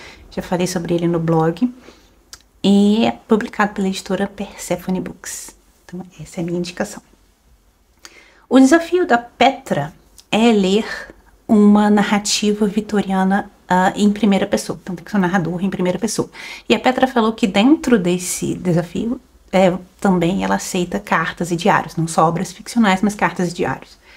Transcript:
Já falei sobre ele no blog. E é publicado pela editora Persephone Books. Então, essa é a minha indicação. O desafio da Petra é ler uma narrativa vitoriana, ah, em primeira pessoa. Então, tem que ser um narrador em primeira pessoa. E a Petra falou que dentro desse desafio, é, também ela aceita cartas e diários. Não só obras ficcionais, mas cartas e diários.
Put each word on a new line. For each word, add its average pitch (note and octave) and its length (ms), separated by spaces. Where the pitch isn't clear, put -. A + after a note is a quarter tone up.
Já F#3 120
falei F3+ 240
sobre E3+ 280
ele E3+ 120
no E3+ 140
blog. E3 520
E G3+ 420
é A#3 80
publicado G#3+ 600
pela G3 120
editora F#3+ 400
Persephone F#3 720
Books. - 560
Então, F3+ 180
essa D#3 220
é - 20
a E3+ 40
minha F3 120
indicação. - 440
O B3+ 100
desafio E4 480
da A#3+ 120
Petra F#3 720
é A3+ 200
ler G3+ 340
uma G#3 440
narrativa G#3 760
vitoriana, G3 840
ah, F#3 260
em G#3 160
primeira G3 360
pessoa. - 360
Então, F3+ 140
tem E3 80
que - 60
ser G#3+ 80
um - 20
narrador F3 420
em G3 60
primeira F3+ 300
pessoa. - 320
E A#3+ 80
a G#3+ 60
Petra B3+ 260
falou A3+ 280
que A3+ 120
dentro A#3+ 520
desse F3+ 560
desafio, F3+ 680
é, F#3 240
também F#3 420
ela F#3+ 120
aceita F#3+ 440
cartas E3+ 520
e E3+ 60
diários. E3 400
Não E3 120
só E3 180
obras E3+ 240
ficcionais, G3 520
mas G#3 120
cartas F3 360
e F3 40
diários. - 440